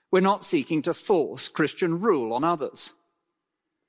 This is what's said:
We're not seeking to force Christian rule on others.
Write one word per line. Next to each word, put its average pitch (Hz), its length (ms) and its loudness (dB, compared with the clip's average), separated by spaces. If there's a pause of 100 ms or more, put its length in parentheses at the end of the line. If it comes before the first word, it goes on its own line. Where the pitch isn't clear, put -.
(120)
We're 185 100 4
not 196 220 0
seeking 156 380 0
to 170 140 -2
force 143 520 0
Christian 165 540 -2
rule 143 320 0
on 127 100 -2
others. 165 500 -2 (960)